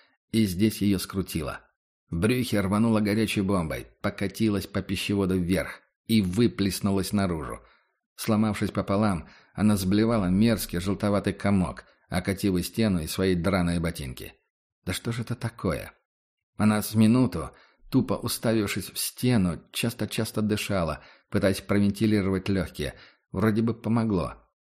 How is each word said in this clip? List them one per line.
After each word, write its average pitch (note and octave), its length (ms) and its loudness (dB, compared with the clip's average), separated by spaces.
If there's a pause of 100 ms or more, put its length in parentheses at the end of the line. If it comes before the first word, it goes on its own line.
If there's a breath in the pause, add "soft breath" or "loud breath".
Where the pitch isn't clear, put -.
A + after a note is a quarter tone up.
(320 soft breath)
И A2+ 140 4
здесь G2 360 0
ее G2 160 2
скрутило. E2+ 640 -6 (500)
В E2 80 -4
брюхе A2 420 0
рвануло G#2+ 400 2
горячей G#2 400 0
бомбой, F#2 460 -2 (160)
покатилась G2+ 640 -2
по G2 160 -4
пищеводу F#2+ 560 0
вверх F2 420 0 (260)
и A2 140 4
выплеснулась G2 920 0
наружу. E2 480 -2 (560 soft breath)
Сломавшись G#2+ 540 0
пополам, G2 580 0 (260 loud breath)
она G#2 240 2
сблевала G#2 480 2
мерзкий F#2+ 520 2
желтоватый G2+ 540 0
комок, F#2+ 520 0 (260 soft breath)
окатив F#2 460 0
и F2 60 2
стену, G2+ 380 0
и D#2 60 -4
свои F#2+ 280 0
драные F2 460 0
ботинки. C#2 540 -8 (500)
«Да F#2 80 -4
что - 200 -6
же A#2 100 -6
это A#2 120 -8
такое?» D#2+ 600 -6 (640)
Она G#2+ 240 4
с - 120 -8
минуту, A2 560 4 (380 soft breath)
тупо A2+ 240 2
уставившись A2 800 -2
в - 80 -12
стену, G#2 640 0 (100)
часто-часто A2 680 -4
дышала, G2 600 -2 (280 loud breath)
пытаясь F#2+ 320 2
провентилировать G2+ 880 2
легкие. D#2 440 -4 (360 loud breath)
Вроде G#2+ 320 0
бы A2+ 100 0
помогло. A2 600 -2 (380)